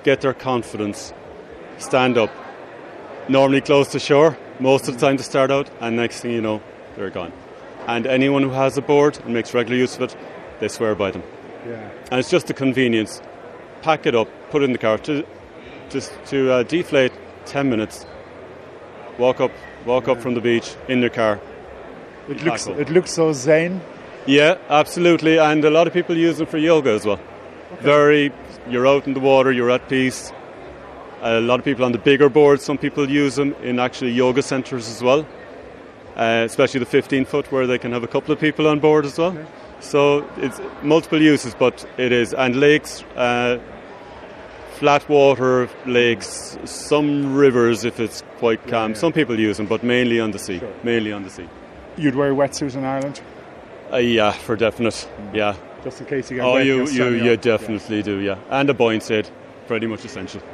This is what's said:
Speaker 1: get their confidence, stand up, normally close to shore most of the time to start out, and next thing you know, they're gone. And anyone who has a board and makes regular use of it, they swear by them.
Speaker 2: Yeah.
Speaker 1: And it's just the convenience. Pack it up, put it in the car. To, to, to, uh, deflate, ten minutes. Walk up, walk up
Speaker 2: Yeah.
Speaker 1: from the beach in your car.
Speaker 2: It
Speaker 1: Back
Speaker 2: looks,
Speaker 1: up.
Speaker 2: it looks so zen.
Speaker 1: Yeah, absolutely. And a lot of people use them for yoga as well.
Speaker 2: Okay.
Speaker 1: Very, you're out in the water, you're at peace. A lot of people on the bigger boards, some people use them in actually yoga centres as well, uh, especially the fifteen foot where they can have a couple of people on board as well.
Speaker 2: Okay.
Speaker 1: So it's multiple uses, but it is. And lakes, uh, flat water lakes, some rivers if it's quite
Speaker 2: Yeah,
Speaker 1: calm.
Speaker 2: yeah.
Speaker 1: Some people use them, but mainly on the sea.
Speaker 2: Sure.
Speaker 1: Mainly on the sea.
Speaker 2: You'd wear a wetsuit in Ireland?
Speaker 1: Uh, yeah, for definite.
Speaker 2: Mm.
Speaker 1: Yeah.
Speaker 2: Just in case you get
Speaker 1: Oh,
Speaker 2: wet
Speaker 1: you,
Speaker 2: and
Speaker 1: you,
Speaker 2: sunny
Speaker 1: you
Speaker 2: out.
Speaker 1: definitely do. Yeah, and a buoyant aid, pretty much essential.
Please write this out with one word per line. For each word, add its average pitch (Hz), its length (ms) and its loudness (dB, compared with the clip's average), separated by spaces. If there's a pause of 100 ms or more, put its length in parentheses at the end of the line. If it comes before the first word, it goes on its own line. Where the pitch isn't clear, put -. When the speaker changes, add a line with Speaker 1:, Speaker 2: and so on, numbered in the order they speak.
Speaker 1:
get 139 180 2
their 131 120 0
confidence, 110 800 -6 (640)
stand 127 400 2
up, 110 120 2 (960)
normally 135 340 4
close 143 280 2
to 139 100 -4
shore 147 380 4 (220)
most 131 280 2
of 139 120 -6
the 151 60 2
time 139 120 4
to 135 60 -4
start 135 280 0
out, 139 180 -2 (120)
and 117 140 -4
next 117 260 -2
thing 120 100 -6
you 117 100 -2
know, 107 200 -4 (340)
they're 98 140 -8
gone. 87 220 -10 (560)
And 117 200 -2
anyone 135 360 2
who 135 60 -2
has 131 280 0
a 139 40 -4
board 143 420 2
and 117 100 -6
makes 113 200 -4
regular 120 240 0
use 127 180 0
of - 80 -6
it, 120 120 -8 (440)
they 110 80 -4
swear 107 280 -2
by 95 160 -2
them. 90 120 -10 (440)
Speaker 2:
Yeah. 110 220 -12 (220)
Speaker 1:
And 127 80 0
it's 123 100 -2
just 170 180 0
the 151 60 -6
convenience. 123 680 0 (600)
Pack 156 240 0
it 139 100 2
up, 113 120 2 (220)
put 151 120 0
it 143 40 2
in 131 60 0
the 120 60 -2
car. 110 220 0
To, 151 240 -4 (680)
to, 135 100 -6 (260)
to, 135 240 0
uh, 127 120 4
deflate, 143 480 0 (340)
ten 139 240 -2
minutes. 110 360 -4 (1120)
Walk 123 240 2
up, 123 100 0 (340)
walk 123 220 -2
up 127 100 2
Speaker 2:
Yeah. 117 60 -14
Speaker 1:
from 127 100 -2
the 120 80 -2
beach 117 340 -2 (120)
in 127 140 0
your 123 80 2
car. 107 300 0 (880)
Speaker 2:
It 143 80 -8
Speaker 1:
Back 151 80 -6
Speaker 2:
looks, 180 220 -4
Speaker 1:
up. - 120 -8
Speaker 2:
it 143 100 -4
looks 165 220 0
so 160 220 0
zen. 160 480 0 (440)
Speaker 1:
Yeah, 147 320 6 (120)
absolutely. 160 680 4
And 151 240 4
a 156 60 6
lot 165 180 6
of 160 60 -6
people 170 240 0
use 165 200 2
them 160 100 -4
for 165 100 -6
yoga 156 320 4
as 107 160 0
well. 101 140 -2 (540)
Speaker 2:
Okay. 113 100 -16
Speaker 1:
Very, 147 480 4 (380)
you're 123 180 0
out 139 200 2
in 139 60 -2
the 131 80 -4
water, 135 300 6
you're 123 200 0
at 127 160 -2
peace. 131 460 -2 (880)
A 113 180 2
lot 120 200 2
of - 60 -6
people 127 200 0
on 120 80 0
the 117 40 -2
bigger 139 300 4
boards, 143 360 6
some 190 140 -4
people 143 320 -2
use 143 260 0
them 143 180 -2 (100)
in 123 160 -2
actually 123 320 -2
yoga 127 300 2
centres 123 480 -6
as 110 120 -12
well, 139 240 2 (920)
uh, 113 280 2
especially 131 340 0
the 120 60 -2
fifteen 135 400 0
foot 143 260 -4
where 131 140 0
they 123 140 0
can 120 120 -8
have 120 120 -4
a 113 40 -8
couple 139 260 -2
of 139 60 -4
people 156 280 0
on 151 120 2
board 151 260 4
as 139 120 -8
well. 170 140 0
Speaker 2:
Okay. 160 140 -12 (340)
Speaker 1:
So 143 480 2 (100)
it's 135 220 -6 (240)
multiple 156 380 2
uses, 143 340 4
but 123 300 0 (120)
it 127 140 0
is. 120 220 2
And 127 260 0
lakes, 147 440 2 (120)
uh, 123 440 0 (1120)
flat 143 360 2
water 127 600 4 (160)
lakes, 120 800 0
some 143 680 -2
rivers 120 480 4
if 117 160 -4
it's 110 220 -6 (160)
quite 113 280 0
Speaker 2:
Yeah, - 60 -8
Speaker 1:
calm. 110 200 -2
Speaker 2:
yeah. 107 60 -6
Speaker 1:
Some 165 160 0
people 120 260 0
use 107 180 0
them, 107 80 -4
but 104 180 -4
mainly 123 360 2
on 110 120 -2
the 98 80 -8
sea. 92 200 -8
Speaker 2:
Sure. 98 140 -10 (100)
Speaker 1:
Mainly 113 300 -2
on 101 100 -10
the 92 60 -12
sea. 90 180 -16 (500)
Speaker 2:
You'd 147 180 0
wear 139 160 0
a 135 40 0
wetsuit 135 400 -2
in 135 80 -8
Ireland? 135 380 -6 (680)
Speaker 1:
Uh, 127 60 -2
yeah, 113 360 2
for - 220 -4
definite. 110 380 0
Speaker 2:
Mm. - 420 -12
Speaker 1:
Yeah. 104 200 0 (280)
Speaker 2:
Just - 180 -12
in 120 60 -14
case 135 220 -6
you 123 80 -8
get 127 80 -2
Speaker 1:
Oh, 127 80 4
Speaker 2:
wet 135 120 4
Speaker 1:
you, 131 160 4
Speaker 2:
and 139 100 -2
Speaker 1:
you, 131 120 -2
Speaker 2:
sunny 120 200 0
Speaker 1:
you 120 100 4
Speaker 2:
out. 110 80 0
Speaker 1:
definitely 107 600 -2
do. 101 160 -2
Yeah, 98 180 -2 (140)
and 139 180 0
a 139 40 4
buoyant 113 360 0
aid, 107 180 0 (400)
pretty 113 200 -4
much 110 180 -8
essential. 95 360 -12 (120)